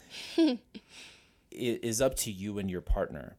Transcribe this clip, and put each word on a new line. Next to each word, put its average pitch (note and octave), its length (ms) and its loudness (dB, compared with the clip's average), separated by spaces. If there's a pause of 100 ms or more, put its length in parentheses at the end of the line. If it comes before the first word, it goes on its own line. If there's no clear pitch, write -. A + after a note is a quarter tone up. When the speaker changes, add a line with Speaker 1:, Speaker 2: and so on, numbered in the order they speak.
(180)
Speaker 1:
<laughs> - 200 -10
Speaker 2:
i-, D4 220 6 (920)
is A#2 500 0
up C3 140 4
to - 160 -2
you G2+ 280 -4
and F#2+ 100 0
your F2+ 120 -2
partner, - 580 0